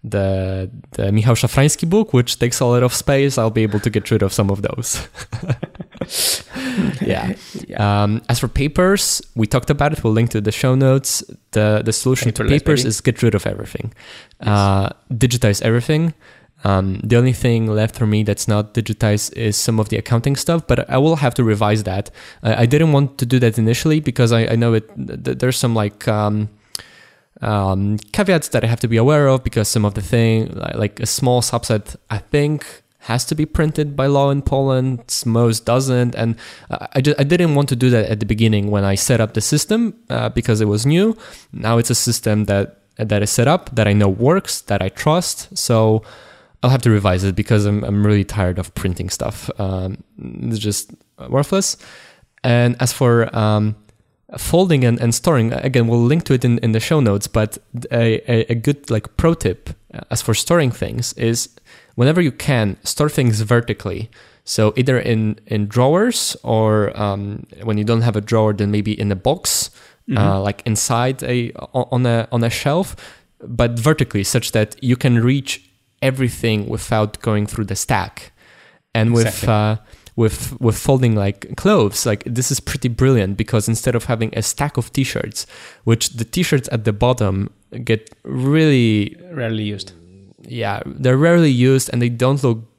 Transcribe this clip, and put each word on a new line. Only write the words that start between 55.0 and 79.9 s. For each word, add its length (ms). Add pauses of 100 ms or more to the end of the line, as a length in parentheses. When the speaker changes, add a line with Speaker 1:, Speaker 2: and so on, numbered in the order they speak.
Speaker 1:
and 140
storing, 380
again, 340
we'll 160
link 220
to 100
it 100
in, 140
in 140
the 80
show 200
notes, 280
but 280 (360)
a, 280 (100)
a, 220
a 40
good, 340
like, 260
pro 180
tip, 360 (240)
uh, 60 (100)
as 100
for 140
storing 380
things 400
is 360 (460)
whenever 260
you 120
can, 520
store 240
things 340
vertically. 680 (340)
So 320
either 220
in, 480
in 220
drawers 720
or, 580
um, 460 (160)
when 160
you 60
don't 180
have 140
a 40
drawer, 320
then 200
maybe 260
in 140
a 40
box, 540 (380)
Speaker 2:
Mm-hmm. 100
Speaker 1:
uh, 220
like, 240
inside 580
a, 300 (220)
o-, 180
on 140
a, 260
on 100
a 60
shelf, 480 (440)
but 380
vertically, 460
such 280
that 300
you 140
can 260
reach 480 (300)
everything 640
without 540
going 260
through 200
the 100
stack. 560 (640)
And 180
with, 140
Speaker 2:
Exactly. 260
Speaker 1:
uh, 240 (400)